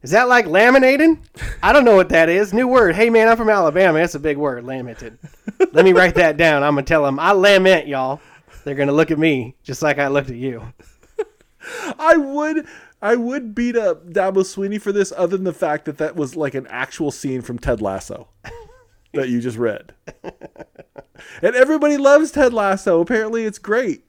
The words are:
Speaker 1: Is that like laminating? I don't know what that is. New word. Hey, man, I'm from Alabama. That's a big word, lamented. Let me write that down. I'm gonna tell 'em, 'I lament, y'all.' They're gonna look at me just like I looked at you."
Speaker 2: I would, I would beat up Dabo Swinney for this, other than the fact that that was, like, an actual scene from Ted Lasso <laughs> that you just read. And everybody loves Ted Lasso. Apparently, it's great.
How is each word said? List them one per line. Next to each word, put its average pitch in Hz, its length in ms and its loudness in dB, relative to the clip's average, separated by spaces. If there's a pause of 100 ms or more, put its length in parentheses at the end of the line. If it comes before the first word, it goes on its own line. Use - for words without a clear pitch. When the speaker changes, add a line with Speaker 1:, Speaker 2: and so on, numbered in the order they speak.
Speaker 1:
Is 127 80 -12
that 240 180 2
like 240 180 4
laminating? 262 720 4 (440)
I 202 100 2
don't 277 120 6
know 220 120 6
what 180 140 4
that 165 180 4
is. 185 240 0
New 247 160 0
word. 226 260 4
Hey, 226 160 2
man, 226 180 4
I'm 226 80 4
from 220 140 -2
Alabama. 175 480 2
That's 170 160 -2
a 147 60 -10
big 147 160 -4
word, 131 280 -6
lamented. 123 540 -14 (540)
Let 165 120 6
me 190 80 6
write 180 240 4
that 160 200 2
down. 151 260 2
I'm 147 120 0
gonna 139 120 -2
tell 156 200 2
'em, 135 120 -4
'I 175 140 0
lament, 185 560 4
y'all.' 135 320 -6 (440)
They're 143 100 -8
gonna 139 180 -2
look 156 180 2
at 151 80 -2
me 135 440 -2
just 135 200 -10
like 143 160 0
I 143 100 -2
looked 135 220 -2
at 120 60 -12
you." 120 360 -10 (1300)
Speaker 2:
I 320 180 2
would, 294 500 -4 (360)
I 220 140 0
would 240 380 -8
beat 240 220 -4
up 175 320 -4
Dabo 190 300 -2
Swinney 196 420 -6
for 208 120 -8
this, 202 220 -4
other 185 220 -2
than 190 80 -6
the 180 80 -4
fact 151 320 -6
that 147 140 -10
that 151 180 -6
was, 143 180 -8
like, 147 200 -6
an 131 160 -8
actual 135 400 -8
scene 131 320 -10
from 123 160 -12
Ted 113 240 -4
Lasso - 460 -10 (420)
<laughs> - 420 -20
that 131 160 -4
you 120 120 -2
just 117 180 -8
read. 113 340 -6 (1500)
And 247 120 0
everybody 294 440 2
loves 285 320 4
Ted 254 240 0
Lasso. 196 480 0
Apparently, 220 420 -4
it's 214 140 -8
great. 214 500 -4